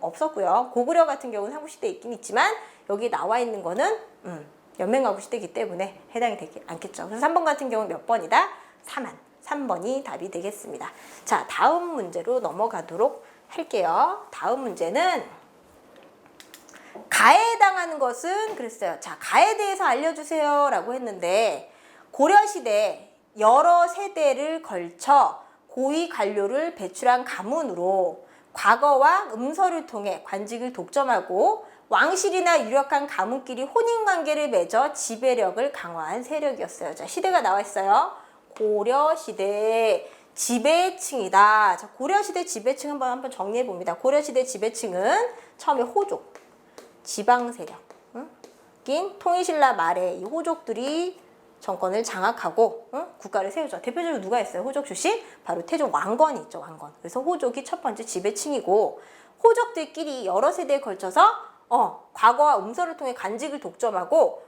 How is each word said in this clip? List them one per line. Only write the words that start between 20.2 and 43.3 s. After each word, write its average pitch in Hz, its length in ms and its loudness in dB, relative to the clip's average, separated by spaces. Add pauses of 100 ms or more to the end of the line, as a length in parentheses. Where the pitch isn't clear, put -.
했는데, 196 800 -2 (420)
고려시대 285 1000 2 (280)
여러 320 500 8
세대를 320 720 -2
걸쳐 196 800 2 (260)
고위 302 420 -2
관료를 214 640 -2
배출한 247 500 0
가문으로 190 1000 -2 (260)
과거와 285 800 4
음서를 320 540 -2
통해 202 400 -8
관직을 226 480 -8
독점하고 240 880 0 (240)
왕실이나 349 760 2
유력한 277 400 0
가문끼리 254 560 -4
혼인관계를 339 880 0
맺어 220 420 2
지배력을 233 800 -2
강화한 170 500 -8
세력이었어요. 247 720 -6
자, 156 120 -12
시대가 359 340 0
나와 202 220 2
있어요. 208 500 2 (460)
고려시대 220 1500 0 (240)
지배층이다. 220 1400 2
자, 214 180 -16
고려시대 370 480 -2
지배층 269 460 -4
한번, 262 180 -4
한번 254 220 -6